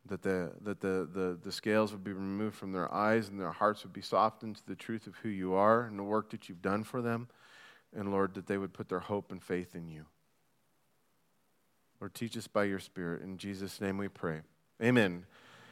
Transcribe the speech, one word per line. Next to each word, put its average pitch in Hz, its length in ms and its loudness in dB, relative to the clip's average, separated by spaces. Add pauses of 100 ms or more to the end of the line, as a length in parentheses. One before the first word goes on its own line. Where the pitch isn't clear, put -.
that 98 140 -6
the, 90 400 0
that 101 200 -6
the, 92 300 0
the, 90 320 -2
the 101 80 -10
scales 107 400 2
would 98 140 -10
be 101 80 -4
removed 98 420 -4
from 98 180 -8
their 90 200 0
eyes 107 380 4
and 98 100 -6
their 85 120 -2
hearts 104 300 2
would 95 120 -14
be 98 80 -10
softened 107 540 0
to - 100 -20
the 95 100 -6
truth 113 300 -6
of 95 160 -16
who 113 80 -2
you 92 240 0
are 110 300 8
and 107 140 -8
the 101 60 -4
work 104 260 0
that - 200 -10
you've 87 120 -14
done 98 220 2
for 123 160 -4
them. 117 280 0 (680)
And 101 160 -2
Lord, 98 220 2
that 95 120 -8
they 98 120 2
would 95 160 -4
put - 160 -8
their 90 100 0
hope 101 320 -4
and 92 100 -12
faith 90 320 -4
in 82 140 -8
you. 76 160 -12 (1900)
Lord, 101 160 -12
teach 117 220 -6
us 110 100 -8
by 104 180 2
your 98 140 0
Spirit. 85 440 -6
In 92 160 -10
Jesus' 95 420 -6
name 98 160 0
we 98 120 -2
pray. 80 320 -4 (420)
Amen. 104 420 6 (480)